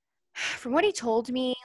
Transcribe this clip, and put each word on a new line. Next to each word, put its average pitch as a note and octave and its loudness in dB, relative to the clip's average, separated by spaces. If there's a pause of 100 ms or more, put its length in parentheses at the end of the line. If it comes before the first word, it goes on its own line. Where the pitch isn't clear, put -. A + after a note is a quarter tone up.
(380)
from - -6
what E4 4
he G#4 4
told A#3 0
me, B3+ 0